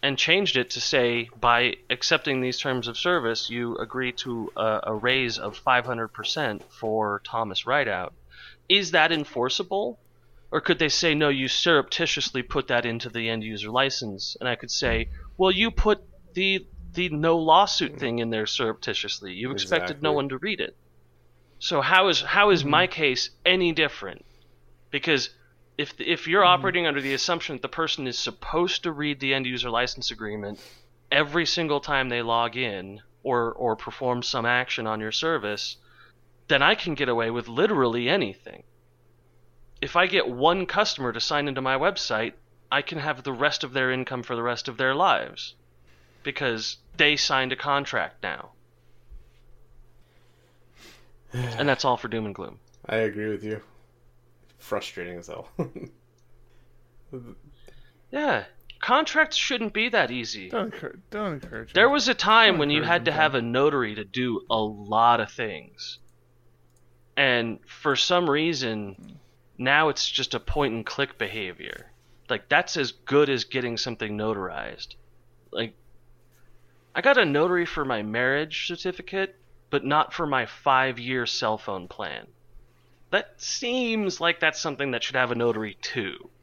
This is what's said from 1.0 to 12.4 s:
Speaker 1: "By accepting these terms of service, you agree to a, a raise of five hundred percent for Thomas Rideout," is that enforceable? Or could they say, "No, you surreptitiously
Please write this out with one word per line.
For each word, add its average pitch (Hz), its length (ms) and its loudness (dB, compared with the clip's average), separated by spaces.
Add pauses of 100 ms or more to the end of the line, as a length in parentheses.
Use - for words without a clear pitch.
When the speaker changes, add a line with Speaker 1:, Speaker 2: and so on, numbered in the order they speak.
Speaker 1:
"By 120 360 4 (140)
accepting 135 520 0
these 127 180 -2
terms 127 300 -2
of 113 80 -10
service, 135 520 0
you 120 280 -4
agree 123 340 -4 (120)
to 117 340 -6
a, 107 260 0
a 110 100 -2
raise 120 460 0
of 104 180 -8
five 123 280 2
hundred 113 240 -4
percent 113 640 -4
for 107 540 -2
Thomas 107 400 -4
Rideout," 113 480 -2 (560)
is 190 220 4
that 165 220 6
enforceable? 160 840 -4 (520)
Or 151 120 0
could - 180 2
they 156 100 2
say, 160 240 2
"No, 151 160 2
you 135 200 0
surreptitiously 147 960 2